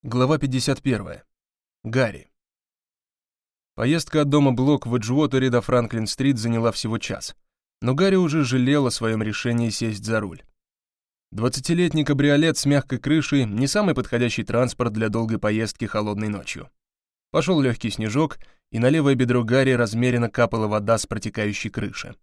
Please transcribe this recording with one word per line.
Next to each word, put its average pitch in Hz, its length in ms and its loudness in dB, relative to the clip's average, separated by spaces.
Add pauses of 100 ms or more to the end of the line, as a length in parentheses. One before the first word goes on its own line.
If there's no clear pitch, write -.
(120)
Глава 127 280 2
пятьдесят 131 420 -2
первая. 107 420 -4 (600)
Гарри. 113 480 -2 (1400)
Поездка 151 460 0
от 143 80 2
дома 139 240 4
Блок 135 340 2
в 117 80 -2
Эджуотере 131 560 0
до 120 100 2
Франклин-стрит 120 760 0
заняла 117 320 0
всего 110 260 -4
час, - 380 -10 (440)
но 123 140 0
Гарри 190 220 2
уже 160 280 2
жалел 131 440 2
о 117 40 0
своем 113 300 -2
решении 117 480 -2
сесть 107 340 -6
за 110 160 -2
руль. 98 220 -10 (920)
Двадцатилетний 156 720 0
кабриолет 147 540 2
с - 80 -4
мягкой 143 320 2
крышей — 143 480 0
не 110 220 -2
самый 202 260 2
подходящий 120 500 -2
транспорт 120 500 -2
для 110 160 -2
долгой 110 280 -2
поездки 107 480 -2
холодной 107 440 -4
ночью. - 420 -10 (580)
Пошел 156 320 2
легкий 120 300 0
снежок, 113 480 -2 (320)
и 113 80 -4
на 123 100 4
левое 143 240 4
бедро 123 300 2
Гарри 131 300 4
размеренно 120 540 0
капала 113 380 0
вода 107 320 0
с - 80 -4
протекающей 104 640 -6
крыши. - 540 -8